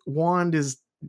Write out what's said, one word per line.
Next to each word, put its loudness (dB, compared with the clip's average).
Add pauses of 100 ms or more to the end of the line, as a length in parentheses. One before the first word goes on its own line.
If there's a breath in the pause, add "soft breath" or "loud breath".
wand 0
is -2 (280)